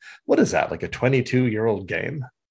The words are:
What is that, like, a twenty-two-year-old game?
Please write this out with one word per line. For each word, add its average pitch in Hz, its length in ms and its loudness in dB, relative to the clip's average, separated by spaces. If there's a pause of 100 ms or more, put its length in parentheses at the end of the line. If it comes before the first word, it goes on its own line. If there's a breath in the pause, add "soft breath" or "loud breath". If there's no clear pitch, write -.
(260 loud breath)
What - 120 2
is 247 140 4
that, 82 180 0
like, 82 120 -8
a 87 60 -4
twenty-two-year-old 117 1000 0
game? 131 380 -6 (260)